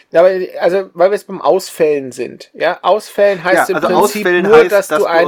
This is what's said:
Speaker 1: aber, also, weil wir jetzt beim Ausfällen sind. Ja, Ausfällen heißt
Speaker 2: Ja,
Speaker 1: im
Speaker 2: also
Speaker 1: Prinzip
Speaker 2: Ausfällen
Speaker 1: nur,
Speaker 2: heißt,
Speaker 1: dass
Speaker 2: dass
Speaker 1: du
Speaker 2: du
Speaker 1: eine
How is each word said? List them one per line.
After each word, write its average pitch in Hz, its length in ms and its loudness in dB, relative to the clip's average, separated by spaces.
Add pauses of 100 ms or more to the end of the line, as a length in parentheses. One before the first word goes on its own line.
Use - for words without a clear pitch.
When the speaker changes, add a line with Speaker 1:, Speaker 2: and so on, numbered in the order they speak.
(140)
Speaker 1:
aber, 175 180 4 (280)
also, 180 360 -2
weil 180 160 2
wir 208 40 0
jetzt 196 120 -10
beim 190 140 -12
Ausfällen 151 720 -2
sind. - 420 -12
Ja, 165 280 -4
Ausfällen 202 600 0
heißt 175 280 0
Speaker 2:
Ja, 185 80 -4
Speaker 1:
im - 60 -2
Speaker 2:
also 170 40 -2
Speaker 1:
Prinzip 208 380 0
Speaker 2:
Ausfällen 180 200 0
Speaker 1:
nur, 220 120 6
Speaker 2:
heißt, 208 140 4
Speaker 1:
dass 202 180 0
Speaker 2:
dass 151 80 0
Speaker 1:
du - 80 2
Speaker 2:
du 160 40 -2
Speaker 1:
eine 170 180 2